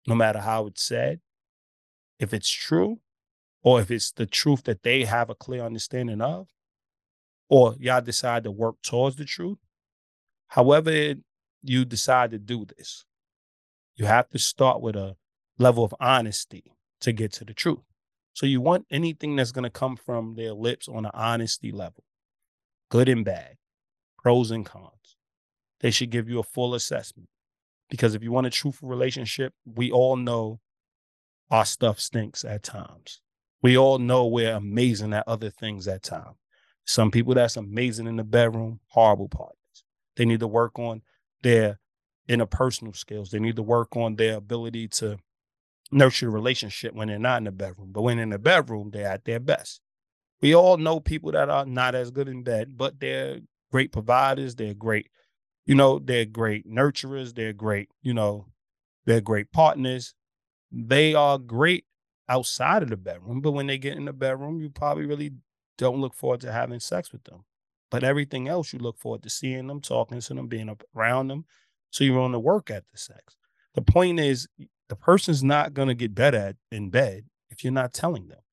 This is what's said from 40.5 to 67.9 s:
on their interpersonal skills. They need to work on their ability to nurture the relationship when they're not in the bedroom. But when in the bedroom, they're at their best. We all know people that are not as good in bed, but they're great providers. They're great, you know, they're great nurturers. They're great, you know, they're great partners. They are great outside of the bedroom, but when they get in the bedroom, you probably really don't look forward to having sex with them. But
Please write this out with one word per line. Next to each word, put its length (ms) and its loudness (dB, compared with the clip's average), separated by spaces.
on 240 -10
their 360 4
interpersonal 680 0
skills. 340 -12
They 100 -4
need 180 -2
to 60 -4
work 320 0
on 200 -2
their 220 2
ability 500 -8
to 320 -6
nurture 360 6
the 40 -4
relationship 640 -4
when 140 -6
they're 100 -8
not 200 0
in 40 -8
the 80 -6
bedroom. 400 -12
But 120 -6
when 140 0
in 120 -4
the 100 -6
bedroom, 520 2
they're 160 -8
at 180 -6
their 140 -4
best. 420 -4
We 140 6
all 220 8
know 220 0
people 340 -6
that 160 2
are 160 0
not 280 0
as 160 -4
good 200 -6
in 140 -12
bed, 340 -4
but 220 -4
they're 420 -8
great 200 0
providers. 640 0
They're 180 -8
great, 360 -4
you 100 6
know, 240 6
they're 260 -2
great 420 -4
nurturers. 680 -2
They're 180 -6
great, 360 -4
you 120 -4
know, 340 -2
they're 160 4
great 300 -2
partners. 640 2
They 420 2
are 240 4
great 480 0
outside 520 0
of 80 -6
the 60 -4
bedroom, 460 -10
but 100 0
when 160 -4
they 100 -4
get 200 -8
in 80 -10
the 80 -10
bedroom, 480 -6
you 80 -10
probably 360 -4
really 280 -8
don't 220 0
look 140 -4
forward 260 -4
to 120 -12
having 280 -6
sex 320 -8
with 140 -20
them. 180 -20
But 160 -2